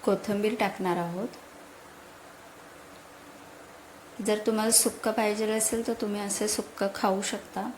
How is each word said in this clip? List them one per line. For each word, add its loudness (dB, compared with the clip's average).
कोथिंबीर 2
टाकणार 2
आहोत. -2
जर 4
तुम्हाला 4
सुक्कं 4
पाहिजे 2
असेल 2
तर 2
तुम्ही 0
असे 0
सुक्कं 0
खाऊ 4
शकता -4